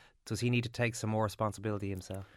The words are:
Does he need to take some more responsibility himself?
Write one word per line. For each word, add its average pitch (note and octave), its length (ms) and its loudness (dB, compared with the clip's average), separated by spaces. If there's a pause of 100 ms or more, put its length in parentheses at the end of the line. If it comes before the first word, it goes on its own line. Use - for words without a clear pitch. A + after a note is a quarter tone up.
(260)
Does G#2+ 120 -2
he A#2+ 120 2
need A#2+ 120 4
to A#2+ 80 -4
take A#2+ 240 0
some A2 160 -2
more A2 140 4
responsibility G#2 640 0
himself? F#2+ 360 -6 (100)